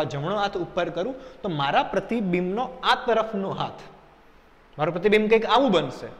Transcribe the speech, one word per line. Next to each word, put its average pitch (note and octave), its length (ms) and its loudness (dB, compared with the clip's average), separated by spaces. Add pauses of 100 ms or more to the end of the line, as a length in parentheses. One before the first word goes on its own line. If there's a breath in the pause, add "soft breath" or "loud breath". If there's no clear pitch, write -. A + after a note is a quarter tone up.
આ C#3 100 -4
જમણો D3+ 300 -4
હાથ G3 120 -2 (120)
ઉપર F3 320 -2
કરું, B3+ 180 -4 (260 loud breath)
તો G#3+ 60 -4 (140)
મારા F#3 320 2
પ્રતિબિંબનો F#3+ 680 0 (260)
આ B3 40 6 (120)
તરફનો G#3+ 520 0
હાથ, - 240 -6 (960)
મારો D#3 160 0
પ્રતિબિંબ G#3 380 4
કંઈક A3 220 4
આવું C4 200 6
બનશે C#3 340 -2 (120)